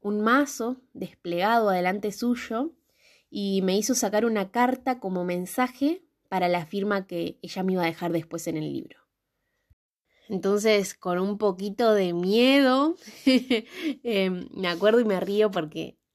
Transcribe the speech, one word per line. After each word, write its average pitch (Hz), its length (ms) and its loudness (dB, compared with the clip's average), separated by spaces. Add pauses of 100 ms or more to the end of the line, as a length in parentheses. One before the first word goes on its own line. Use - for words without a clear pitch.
un 208 220 -2
mazo 254 580 0 (140)
desplegado 202 720 0
adelante 190 420 0
suyo 240 640 -4 (560)
y 196 320 -2
me 185 160 2
hizo 220 180 0
sacar 208 300 0
una 208 260 0
carta 247 480 0
como 185 260 -4
mensaje 247 840 -2 (240)
para 185 180 0
la 175 160 0
firma 196 420 -4
que 170 360 -8
ella 185 200 -8
me 185 120 0
iba 180 80 0
a 170 40 2
dejar 165 260 -4
después 165 340 -4
en 165 100 -4
el 151 160 -6
libro. - 260 -10 (1300)
Entonces, 202 640 0
con 180 240 -2
un 202 180 -2
poquito 208 560 0
de 185 220 2
miedo, 262 800 4 (300)
<laughs> 254 760 0
em, 190 500 -2
me 185 160 -4
acuerdo 202 320 4
y 233 40 2
me 190 160 0
río 202 300 2
porque 160 480 -8 (160)